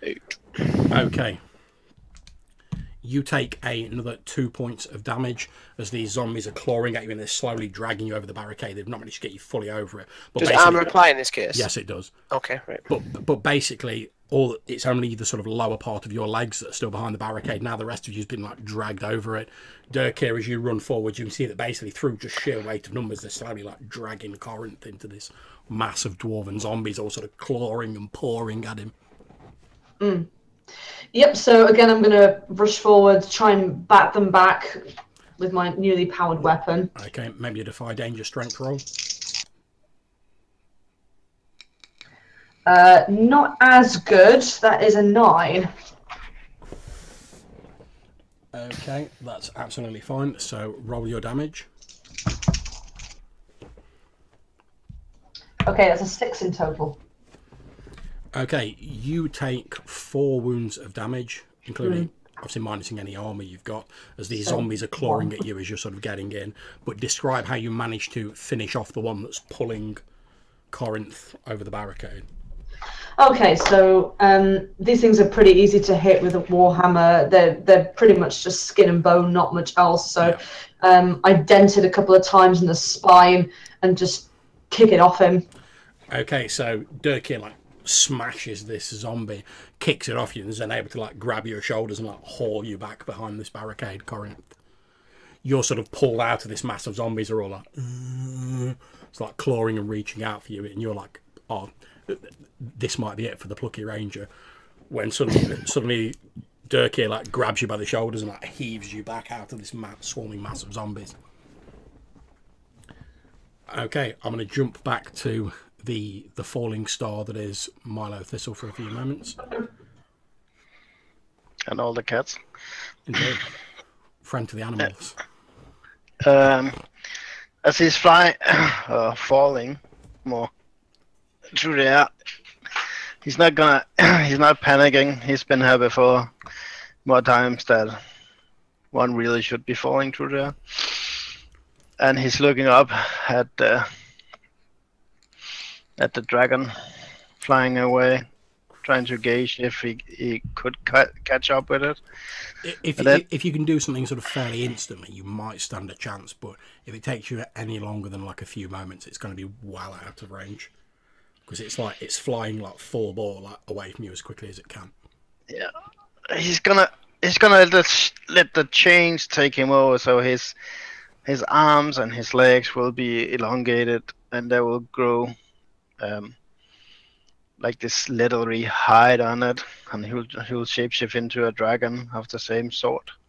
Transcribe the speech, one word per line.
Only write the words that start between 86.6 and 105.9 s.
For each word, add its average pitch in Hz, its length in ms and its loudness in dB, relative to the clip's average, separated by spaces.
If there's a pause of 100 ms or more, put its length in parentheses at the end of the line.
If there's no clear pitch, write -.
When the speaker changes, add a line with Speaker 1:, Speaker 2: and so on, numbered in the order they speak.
Speaker 2:
Durkir, 139 400 -4
like, 104 120 -18 (300)
smashes 117 800 -4
this 107 240 -12
zombie, 110 540 -10 (360)
kicks - 280 -4
it 117 80 -8
off 120 200 -6
you, 110 80 -14
and 98 80 -12
is 110 80 -12
then 110 120 -8
able 113 180 -8
to, - 120 -14
like, 110 180 -14
grab 107 260 -8
your 107 160 -10
shoulders 110 380 -8
and, 110 80 -10
like, 101 160 -18
haul 107 400 -8
you 107 140 -12
back 104 280 -16
behind 104 340 -14
this 107 100 -16
barricade, 107 560 -14
Corinth. 104 500 -16 (880)
You're 131 200 -2
sort - 160 -4
of 110 120 -12
pulled 117 300 -2
out 117 240 -4
of 110 40 -16
this 104 140 -12
mass 110 240 -10
of 104 80 -12
zombies 110 360 -8
are 110 100 -4
all 98 80 -10
like, 98 180 -18 (100)
"Uh," 127 1000 -10 (340)
it's - 100 -20
like - 180 -12
clawing 113 400 -2
and 104 120 -8
reaching 107 340 -10
out 104 200 -10
for 110 100 -18
you, 101 120 -12
and 101 160 -14
you're 110 120 -8
like, 98 280 -16 (280)
"Oh, 98 220 -10 (340)
th-, - 160 -12
th-, - 120 -20 (260)
this 123 400 -10
might 104 180 -8
be 110 80 -8
it 113 140 -12
for - 80 -18
the 101 80 -12
plucky 110 280 -12
ranger." 107 440 -12 (640)
When 110 200 -6
suddenly, - 520 -4
<laughs> - 40 -14
suddenly 117 480 -6 (540)